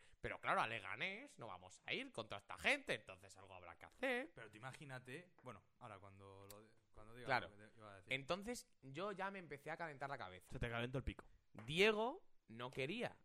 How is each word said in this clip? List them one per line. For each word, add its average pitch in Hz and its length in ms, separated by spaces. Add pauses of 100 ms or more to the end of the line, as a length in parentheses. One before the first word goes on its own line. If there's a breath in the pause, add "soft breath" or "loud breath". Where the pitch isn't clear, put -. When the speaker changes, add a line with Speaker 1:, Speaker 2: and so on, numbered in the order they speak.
(200 loud breath)
Speaker 1:
pero 104 200
claro, 170 220
a 120 60
Leganés 131 680
no 123 100
vamos 90 380
a 120 80
ir 247 180
contra - 280
esta 98 180
gente, 247 380
entonces 95 420
algo 95 160
habrá 87 240
que 85 80
hacer". 262 480
Speaker 2:
Pero 110 160
tú 107 80
imagínate, 131 720 (140)
bueno, 117 180 (180)
ahora 107 200
cuando 98 500
lo, 104 180 (280)
cuando 110 180
diga 127 140
Speaker 1:
Claro. 113 220
Speaker 2:
lo - 80
que 107 100
te - 120
iba 107 140
a 98 40
decir. 107 160
Speaker 1:
Entonces 196 540 (140)
yo 156 300
ya 190 180
me 196 100
empecé 147 300
a 160 80
calentar 143 320
la 139 80
cabeza. 92 340
Speaker 3:
Se 135 80
te 120 100
calentó 120 280
el 120 60
pico. - 220 (420)
Speaker 1:
Diego 214 560 (240)
no 120 240
quería. 160 540